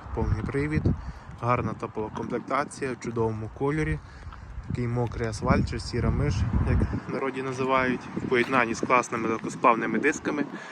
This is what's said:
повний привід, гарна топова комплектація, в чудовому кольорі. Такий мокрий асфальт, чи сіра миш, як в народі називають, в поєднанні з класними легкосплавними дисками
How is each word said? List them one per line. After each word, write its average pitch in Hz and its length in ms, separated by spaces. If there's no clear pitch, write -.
повний - 260
привід, 151 420
гарна 120 320
топова 110 440
комплектація, 131 760
в 120 100
чудовому 113 540
кольорі. 151 420
Такий 123 200
мокрий 120 420
асфальт, 123 400
чи 117 100
сіра 117 300
миш, 143 260
як 120 100
в 131 60
народі 131 280
називають, 131 600
в - 140
поєднанні 120 440
з 110 60
класними 120 500
легкосплавними 113 720
дисками 147 460